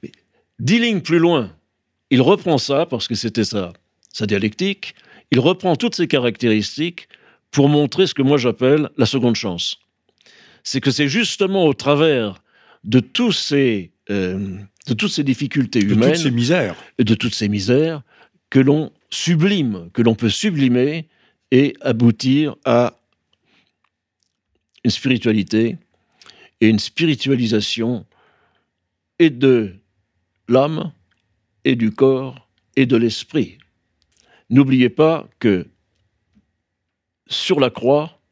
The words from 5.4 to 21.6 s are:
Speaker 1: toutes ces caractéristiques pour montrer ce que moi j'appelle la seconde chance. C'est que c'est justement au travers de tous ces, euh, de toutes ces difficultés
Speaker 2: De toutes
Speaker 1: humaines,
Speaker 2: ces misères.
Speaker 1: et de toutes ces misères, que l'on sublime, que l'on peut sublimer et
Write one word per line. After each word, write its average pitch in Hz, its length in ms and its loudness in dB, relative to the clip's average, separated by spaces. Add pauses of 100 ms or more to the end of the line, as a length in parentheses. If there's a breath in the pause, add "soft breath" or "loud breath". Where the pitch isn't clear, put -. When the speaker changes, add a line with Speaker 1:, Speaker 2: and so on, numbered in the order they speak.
Speaker 1:
toutes 226 200 -2
ces 170 120 -2
caractéristiques 123 1000 -2 (420 soft breath)
pour 143 180 4
montrer 147 380 2
ce - 60 -6
que - 80 -4
moi 143 160 2
j'appelle 127 600 0
la 123 80 4
seconde 120 300 0
chance. - 440 -8 (840 soft breath)
C'est - 180 -6
que 143 100 0
c'est 147 180 0
justement 190 560 0
au 143 80 4
travers 139 680 0 (420 soft breath)
de 117 160 4
tous 240 340 -2
ces, 120 580 -2 (180)
euh, 95 480 -4 (300)
de 127 60 -2
toutes 185 180 -4
ces 151 120 -4
difficultés 135 560 -2
Speaker 2:
De 98 100 2
toutes 113 80 2
Speaker 1:
humaines, 135 180 4
Speaker 2:
ces 160 160 -2
misères. 120 440 0 (220 loud breath)
Speaker 1:
et 123 60 0
de 110 100 2
toutes 113 220 -4
ces 104 140 -4
misères, 127 520 0 (480 soft breath)
que 135 100 4
l'on 147 320 2 (180)
sublime, 151 840 -2
que - 80 -2
l'on 113 140 4
peut 117 140 0
sublimer 143 760 0 (440)
et 135 300 4